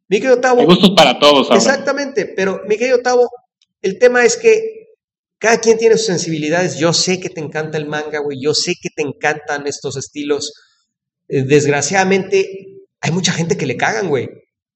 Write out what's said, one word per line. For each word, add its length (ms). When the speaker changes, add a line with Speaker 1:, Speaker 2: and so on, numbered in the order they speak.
Speaker 1:
mi 100
querido 200
Tavo, 220
Speaker 2:
Hay 60
gustos 240
para 260
todos 300
ahora. 100
Speaker 1:
Exactamente, 800
pero 320
mi 100
querido 220
Tavo, 300
el 160
tema 280
es 120
que 240
cada 200
quien 180
tiene 200
sus 100
sensibilidades. 680
Yo 160
sé 260
que 100
te 120
encanta 360
el 80
manga, 340
güey, 220
yo 120
sé 280
que 140
te 60
encantan 680
estos 300
estilos. 560
Eh, 160
desgraciadamente, 1040
hay 100
mucha 220
gente 240
que 80
le 100
cagan, 320
güey. 220